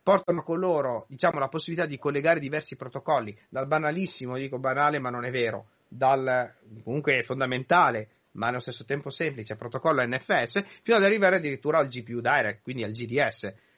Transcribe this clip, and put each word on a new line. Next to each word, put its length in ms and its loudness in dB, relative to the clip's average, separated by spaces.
portano 400 2
con 160 -4
loro, 500 0
diciamo, 300 0
la 100 0
possibilità 380 -4
di 140 -8
collegare 400 2
diversi 360 -8
protocolli, 640 -4
dal 180 -4
banalissimo, 680 -2
dico 220 -8
banale 400 2
ma 140 -4
non 140 -6
è 40 -4
vero, 380 -2
dal 640 2
comunque 380 0
fondamentale 880 2
ma 160 -4
nello 120 -2
stesso 240 -12
tempo 280 -4
semplice 440 -6
protocollo 480 0
N 160 -2
F 220 2
S, 220 -2
fino 160 4
ad 60 6
arrivare 320 6
addirittura 420 0
al 100 4
G 140 -10
P 140 -16
U 60 -4
Direct, 420 0
quindi 200 -6
al 100 -4
G 120 -8
D 220 0
S. 260 -6